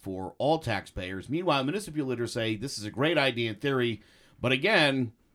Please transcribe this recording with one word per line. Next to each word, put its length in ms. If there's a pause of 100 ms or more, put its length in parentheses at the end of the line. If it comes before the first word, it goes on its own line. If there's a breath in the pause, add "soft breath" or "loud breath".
for 380
all 220
taxpayers. 680
Meanwhile, 340
municipal 420
leaders 260
say 240
this 220
is 60
a 60
great 280
idea 320
in 60
theory, 460 (380 soft breath)
but 120
again, 600 (220)